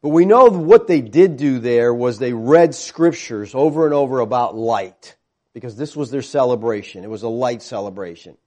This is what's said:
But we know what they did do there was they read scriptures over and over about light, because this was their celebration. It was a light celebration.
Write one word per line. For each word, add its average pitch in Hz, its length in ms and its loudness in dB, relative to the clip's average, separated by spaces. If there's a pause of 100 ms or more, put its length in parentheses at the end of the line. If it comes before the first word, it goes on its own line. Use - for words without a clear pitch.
But 147 80 -4
we 170 160 4
know 233 240 6
what 185 360 4
they 165 140 2
did 143 380 2
do 135 220 -2
there 120 340 0
was 120 240 -4
they 123 160 -4
read 147 400 4
scriptures 120 800 -4
over 151 320 0
and 151 80 0
over 135 260 -2
about 120 340 -2
light, 113 640 -8 (380)
because 113 220 -18
this 147 200 -12
was 139 140 -8
their 135 100 -6
celebration. 117 840 -4
It 107 60 -14
was 107 120 -12
a 117 60 -8
light 120 340 -6
celebration. 95 760 -14 (100)